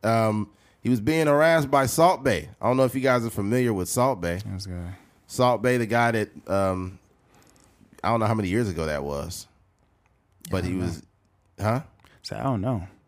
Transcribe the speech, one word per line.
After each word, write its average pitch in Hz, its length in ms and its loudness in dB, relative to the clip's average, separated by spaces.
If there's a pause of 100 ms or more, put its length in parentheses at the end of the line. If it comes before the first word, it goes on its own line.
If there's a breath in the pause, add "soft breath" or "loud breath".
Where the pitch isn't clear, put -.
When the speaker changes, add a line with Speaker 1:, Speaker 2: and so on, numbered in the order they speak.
Speaker 1:
um, 110 460 2 (320 soft breath)
he 120 80 -4
was 123 120 2
being 156 260 2
harassed 151 420 4
by 135 180 4
Salt 160 360 4
Bae. 95 240 0 (140)
I 101 60 0
don't 127 100 2
know 131 80 4
if 123 100 -2
you 135 60 -4
guys 127 240 2
are 117 40 -2
familiar 113 440 0
with 92 160 -4
Salt 123 320 0
Bae. 87 240 -2
Speaker 2:
That's 98 200 -10
good. 90 280 -10 (340 soft breath)
Speaker 1:
Salt 123 340 2
Bae, 123 160 2
the 120 80 0
guy 117 260 2
that, 107 180 -2 (200)
um, 92 500 -2 (1000 soft breath)
I 92 80 -2
don't 113 120 2
know 110 60 2
how 110 80 2
many 104 120 -2
years 104 220 0
ago 82 160 -4
that 76 180 -4
was, 71 440 -8 (1000)
Speaker 2:
Yeah, - 60 -8
Speaker 1:
but 92 120 -2
Speaker 2:
I 92 40 -4
Speaker 1:
he 90 40 -2
Speaker 2:
don't 92 80 -2
know. 90 60 -2
Speaker 1:
was, 82 180 -6 (560)
huh? 110 220 -2 (400 soft breath)
Speaker 2:
So, - 160 -10
I 113 60 -8
don't 127 180 -2
know. 104 260 -4 (200)